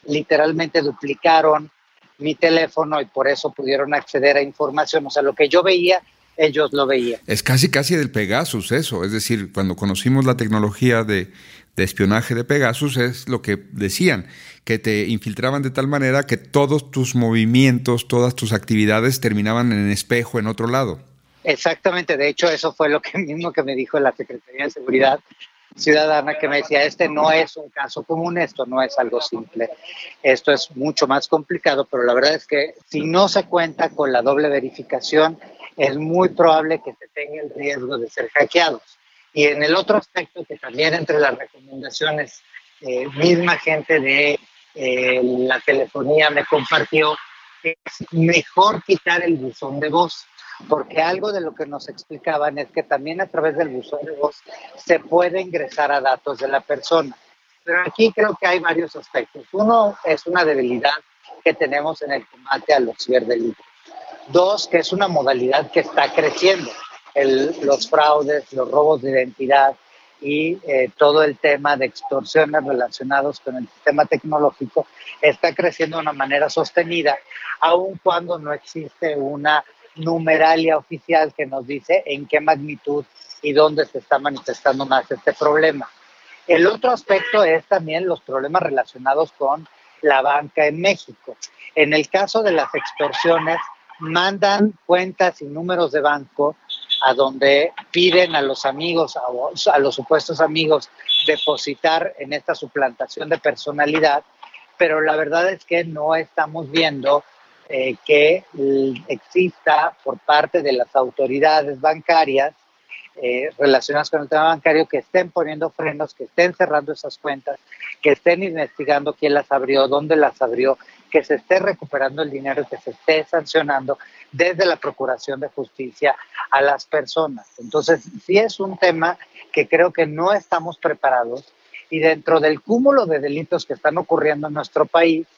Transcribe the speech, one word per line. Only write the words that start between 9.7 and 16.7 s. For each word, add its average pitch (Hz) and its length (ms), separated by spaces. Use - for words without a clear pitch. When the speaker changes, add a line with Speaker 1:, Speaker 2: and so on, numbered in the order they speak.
Speaker 2:
conocimos 123 500
la 127 120
tecnología 110 680
de, 98 280
de 95 80
espionaje 104 500
de 117 100
Pegasus, 135 540
es 123 300
lo 127 140
que 101 160
decían, 101 560
que 113 140
te 104 300
infiltraban 117 560
de 131 80
tal 131 160
manera 139 360
que - 140
todos 143 540